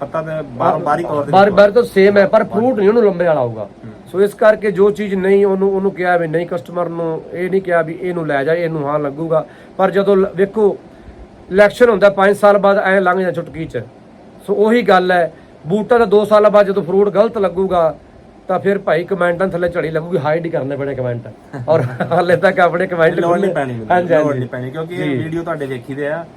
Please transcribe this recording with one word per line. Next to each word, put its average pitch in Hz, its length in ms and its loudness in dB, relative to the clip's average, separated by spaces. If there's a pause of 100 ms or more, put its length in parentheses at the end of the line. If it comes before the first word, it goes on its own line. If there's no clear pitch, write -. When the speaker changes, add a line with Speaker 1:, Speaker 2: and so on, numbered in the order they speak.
Speaker 1:
ਪੱਤਾ 156 220 -6
ਤਾਂ 156 200 -8
ਬਾਹਰੋਂ 139 380 -2
ਬਾਹਰੀ 151 220 -2
ਤੌਰ 147 220 -4
ਤੇ 147 80 -4
Speaker 2:
ਬਾਹਰ, 202 180 6
ਬਾਹਰ 202 200 6
ਤੋਂ 240 120 2
ਸੇਮ 196 340 4
ਹੈ, 196 100 6
ਪਰ 220 180 2
Speaker 1:
ਬਾਹਰ। 202 160 -4
Speaker 2:
ਫਰੂਟ 240 180 0
ਨਹੀਂ 196 100 2
ਉਹਨੂੰ 233 160 4
ਲੰਬੇ 180 200 0
ਵਾਲਾ 156 160 2
ਆਊਗਾ। 113 220 -4
Speaker 1:
ਹੂੰ। 107 300 -16 (200)
Speaker 2:
ਸੋ 185 100 0
ਇਸ 202 120 0
ਕਰਕੇ 214 360 2
ਜੋ 196 200 4
ਚੀਜ਼ 202 240 -4
ਨਹੀਂ 196 320 2
ਉਹਨੂੰ, 190 300 0
ਉਹਨੂੰ 190 160 -2
ਕਿਹਾ 180 240 0
ਵੀ 170 100 0
ਨਹੀਂ, 165 200 -2
ਕਸਟਮਰ 175 420 -6
ਨੂੰ 165 340 -6 (100)
ਇਹ 175 180 -6
ਨਹੀਂ 190 120 0
ਕਿਹਾ 170 200 0
ਵੀ 160 200 -6
"ਇਹਨੂੰ 175 240 -4
ਲੈ 139 180 -2
ਜਾ, 160 100 0
ਇਹਨੂੰ 160 340 -4
ਹਾਂ 147 100 -2
ਲੱਗੂਗਾ।" 151 480 -4 (300)
ਪਰ 185 140 2
ਜਦੋਂ 196 260 2
ਲ-, 190 100 2 (100)
ਵੇਖੋ 196 420 0 (760)
ਇਲੈਕਸ਼ਨ 208 360 4
ਹੁੰਦਾ, 202 200 4
ਪੰਜ 196 280 2
ਸਾਲ 202 220 4
ਬਾਅਦ 196 200 2
ਐਂ 196 220 2
ਲੰਘ 180 200 0
ਜਾਂ 180 120 -2
ਚੁਟਕੀ 160 320 -8
'ਚ। 123 180 -8 (640)
ਸੋ 202 80 -2
ਉਹੀ 220 280 2
ਗੱਲ 185 300 4
ਹੈ, 170 200 0 (340)
ਬੂਟਾ 208 320 0
ਤਾਂ 233 80 4
ਦੋ 202 180 2
ਸਾਲਾਂ 208 260 4
ਬਾਅਦ 208 160 4
ਜਦੋਂ 196 160 -2
ਫਰੂਟ 196 260 2
ਗਲਤ 208 300 0
ਲੱਗੂਗਾ 175 560 0 (540)
ਤਾਂ 185 100 -2
ਫਿਰ 196 200 -2
ਭਾਈ 175 260 -2
ਕੁਮੈਂਟਾਂ 175 440 -2
ਥੱਲੇ 175 200 -4
ਝੜੀ 165 220 -4
ਲੱਗੂਗੀ, 160 280 -4
ਹਾਈਡ 156 260 -2
ਹੀ 160 60 -6
ਕਰਨੇ 143 260 -4
ਪੈਣੇ 139 180 -6
ਕੁਮੈਂਟ। 120 340 -6 (400)
ਔਰ 156 140 2
Speaker 1:
<laughs> - 280 -6
Speaker 2:
ਹਾਲੇ 175 260 2
ਤੱਕ 185 240 0
ਆਪਣੇ 175 260 2
ਕੁਮੈਂਟ 170 280 2
Speaker 1:
ਲੋੜ 170 80 -2
ਨਹੀਂ 170 100 0
Speaker 2:
ਖੁੱਲ੍ਹੇ। 185 220 0
Speaker 1:
ਪੈਣੀ 135 180 -4
ਮੈਨੂੰ, 113 180 -8
Speaker 2:
ਹਾਂਜੀ, 175 240 2
Speaker 1:
ਲੋੜ 151 120 2
Speaker 2:
ਹਾਂਜੀ। 139 120 -2
Speaker 1:
ਨਹੀਂ 127 100 -6
ਪੈਣੀ, 127 220 -8
ਕਿਉਂਕਿ 165 260 -10
Speaker 2:
ਜੀ। 185 60 -6
Speaker 1:
ਇਹ 143 200 -4
ਵੀਡੀਓ 160 200 -6
ਤੁਹਾਡੇ 151 240 -6
ਵੇਖੀ 131 280 -10
ਦੇ 143 140 -6
ਆ। 165 160 -6 (120)